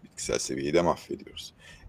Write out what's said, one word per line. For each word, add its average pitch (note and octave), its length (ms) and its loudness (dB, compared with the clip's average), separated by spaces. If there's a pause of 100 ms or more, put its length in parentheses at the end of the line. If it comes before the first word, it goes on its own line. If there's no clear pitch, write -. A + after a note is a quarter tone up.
Bitkisel - 360 -2
seviyeyi C#2 340 -2
de E2+ 80 8
mahvediyoruz. - 720 -2 (360)